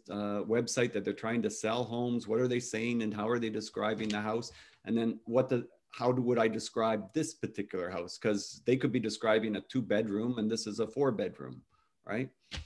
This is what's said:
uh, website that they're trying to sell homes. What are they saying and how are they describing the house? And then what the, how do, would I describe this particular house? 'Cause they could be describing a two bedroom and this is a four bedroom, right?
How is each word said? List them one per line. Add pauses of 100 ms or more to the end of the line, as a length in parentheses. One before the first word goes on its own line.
(100)
uh,
website
that
they're
trying
to
sell
homes.
What
are
they
saying
and
how
are
they
describing
the
house? (360)
And
then
what
the, (240)
how
do,
would
I
describe
this
particular
house?
'Cause
they
could
be
describing
a
two
bedroom
and
this
is
a
four
bedroom, (440)
right? (360)